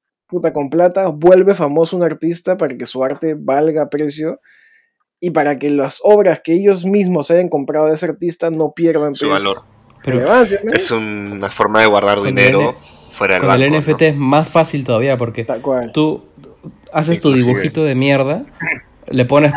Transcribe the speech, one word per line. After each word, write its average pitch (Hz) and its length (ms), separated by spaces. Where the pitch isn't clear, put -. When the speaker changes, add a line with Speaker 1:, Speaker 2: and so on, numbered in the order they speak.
Speaker 1:
puta, 165 260
con 143 160
plata 175 380
vuelve 180 480
famoso 165 420
un 175 60
artista 170 540
para 147 180
que 123 100
su 131 180
arte 143 340
valga 147 520
precio 151 500
y 175 120
para 147 260
que 147 140
las 139 320
obras 196 400
que 160 100
ellos 190 320
mismos 180 460
hayan 175 180
comprado 151 380
de 156 80
ese 160 100
artista 165 460
no 156 220
pierdan, 156 420
Speaker 2:
Su 139 120
Speaker 1:
pues, 98 140
Speaker 2:
valor. 98 160
Speaker 3:
Pero 127 160
Speaker 1:
relevancia, 202 440
¿no? 220 80
Speaker 2:
Es - 200
una 101 580
forma 107 320
de 110 60
guardar 101 320
Speaker 3:
con 101 80
el - 80
Speaker 2:
dinero 98 260
Speaker 3:
N-, - 140
Speaker 2:
fuera 95 220
del 90 80
Speaker 3:
con 92 100
el 98 80
Speaker 2:
banco, 143 160
Speaker 3:
N - 40
F 151 160
T 165 100
Speaker 2:
¿no? 156 80
Speaker 3:
es 143 40
más 143 300
fácil 151 380
todavía 127 320
porque 117 260
Speaker 1:
Tal 120 180
cual. 123 300
Speaker 3:
tú 156 320
haces 165 260
tu 156 100
Speaker 2:
Inclusive. 127 220
Speaker 3:
dibujito 156 320
de 139 120
mierda, 139 500
le 127 180
pones 143 320